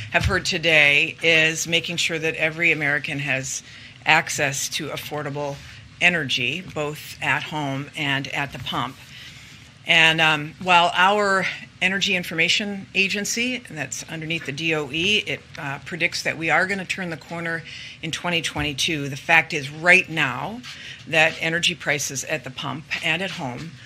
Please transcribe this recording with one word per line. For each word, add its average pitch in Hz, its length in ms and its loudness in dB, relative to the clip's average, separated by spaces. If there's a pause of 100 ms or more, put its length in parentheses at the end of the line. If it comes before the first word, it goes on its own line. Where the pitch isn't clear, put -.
(120)
have 170 120 4
heard 185 220 0
today, 156 760 4
is 160 440 4
making 170 320 -2
sure 165 200 -2
that 156 180 -2
every 160 360 2
American 147 460 -2
has 135 440 -4 (440)
access 151 640 2
to 147 200 -6
affordable 147 680 -6 (440)
energy, 156 600 2 (140)
both 151 480 -6
at 147 220 0
home 143 520 -4
and 139 320 -2
at 143 240 -6
the 151 60 -12
pump. 135 380 -6 (880)
And, 160 340 6
um, 156 400 2
while 175 340 6
our 190 520 4 (340)
Energy 185 360 2
Information 180 800 0
Agency, 202 720 0
and 151 100 -12
that's - 300 -8
underneath 160 380 -4
the 147 60 -4
D 160 220 0
O 151 160 -2
E, 185 360 2
it, - 140 -4 (160)
uh, 143 280 -6
predicts 170 380 -2
that 127 140 -2
we 160 140 -4
are 170 160 6
gonna 190 180 -4
turn 175 260 -6
the 160 60 -6
corner 165 460 -6 (400)
in 160 80 -6
twenty 170 320 0
twenty-two. 147 640 -2
The 135 80 -6
fact 160 360 4
is 143 180 -4
right 175 380 4
now 151 540 -2 (440)
that 160 340 4
energy 165 340 0
prices 143 500 -4
at 156 200 -4
the 131 60 -10
pump 143 340 -8 (200)
and 165 180 0
at 185 100 -6
home 151 400 -8 (140)